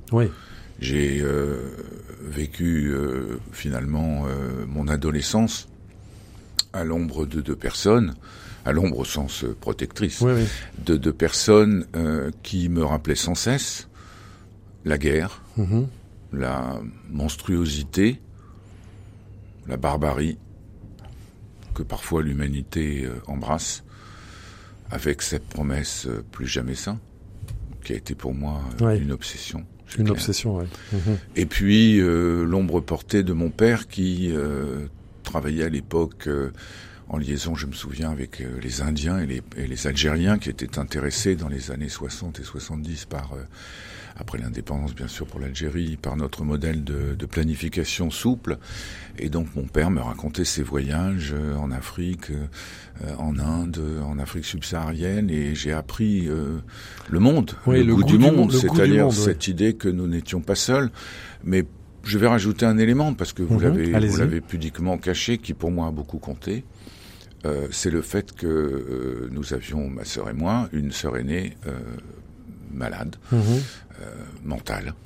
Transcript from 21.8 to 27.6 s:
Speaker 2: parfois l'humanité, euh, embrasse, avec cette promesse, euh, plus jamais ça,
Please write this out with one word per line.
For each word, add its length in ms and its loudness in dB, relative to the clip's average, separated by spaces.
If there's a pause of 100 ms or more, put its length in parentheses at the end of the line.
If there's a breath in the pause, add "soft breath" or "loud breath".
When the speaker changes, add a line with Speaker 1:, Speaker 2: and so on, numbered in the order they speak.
Speaker 2:
parfois 400 -2
l'humanité, 840 -2
euh, 100 -6 (120)
embrasse, 560 -4 (1040 loud breath)
avec 320 -2
cette 220 -4
promesse, 640 -4
euh, 240 -6
plus 160 -8
jamais 280 -4
ça, 220 -6 (840)